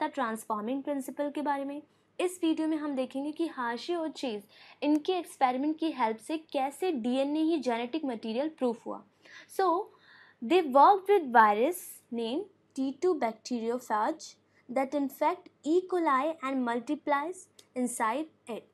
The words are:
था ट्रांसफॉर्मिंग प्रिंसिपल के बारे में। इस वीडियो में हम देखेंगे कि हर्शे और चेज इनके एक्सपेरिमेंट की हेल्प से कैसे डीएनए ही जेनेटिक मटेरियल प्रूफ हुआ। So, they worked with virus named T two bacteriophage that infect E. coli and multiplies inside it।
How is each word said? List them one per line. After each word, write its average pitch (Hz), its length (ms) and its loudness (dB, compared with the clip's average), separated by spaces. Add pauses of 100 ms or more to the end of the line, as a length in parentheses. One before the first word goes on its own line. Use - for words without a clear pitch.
था 302 60 -2
ट्रांसफॉर्मिंग 226 760 -4
प्रिंसिपल 285 480 -4
के 302 100 -6
बारे 277 240 -2
में। 285 160 -10 (380)
इस 359 240 -2
वीडियो 320 240 2
में 311 100 0
हम 294 180 -4
देखेंगे 269 360 -4
कि 330 160 -2
हर्शे 247 480 -4
और 320 140 -2
चेज 220 340 -6 (400)
इनके 302 300 2
एक्सपेरिमेंट 302 680 -2
की 320 120 -2
हेल्प 226 260 -2
से 311 200 -6 (140)
कैसे 285 400 -2
डीएनए 269 520 0
ही 320 160 2
जेनेटिक 240 460 -4
मटेरियल 240 440 -4
प्रूफ 247 360 -4
हुआ। 208 160 -10 (560)
So, 381 140 4 (680)
they 311 200 4 (140)
worked 381 400 8
with 302 240 0
virus 220 420 4 (320)
named 233 320 -4 (300)
T 269 160 -2 (100)
two 359 220 2
bacteriophage 233 1120 -4 (340)
that 262 280 -2
infect 294 500 -2 (180)
E. 330 160 4 (100)
coli 320 420 2 (140)
and 269 200 0
multiplies 285 720 -2 (380)
inside 247 500 -2 (220)
it। 214 120 -10 (120)